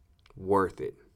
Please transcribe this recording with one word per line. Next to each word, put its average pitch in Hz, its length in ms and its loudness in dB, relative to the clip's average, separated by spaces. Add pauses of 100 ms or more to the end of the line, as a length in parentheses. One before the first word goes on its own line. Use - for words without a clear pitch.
(360)
worth 95 460 0
it. - 140 -6 (200)